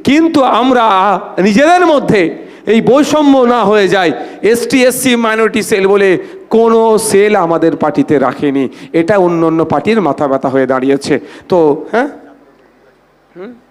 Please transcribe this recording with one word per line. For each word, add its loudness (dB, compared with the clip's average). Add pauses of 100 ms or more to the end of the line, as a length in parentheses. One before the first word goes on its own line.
কিন্তু 2
আমরা 0 (180)
নিজেদের 2
মধ্যে 0 (280)
এই 0
বৈষম্য 2
না 2
হয়ে 2
যায়, 0 (300)
এসটি, 0
এসসি, 0
মাইনরিটি 0
সেল -2
বলে 2 (320)
কোনো 2
সেল 0
আমাদের 0
পার্টিতে 0
রাখেনি। -2 (240)
এটা 0
অন্য 0
অন্য 0
পার্টির -2
মাথা -2
ব্যথা -2
হয়ে 0
দাঁড়িয়েছে। -2 (300)
তো, 0
হ্যাঁ? -2 (1300)
হুম? -16 (180)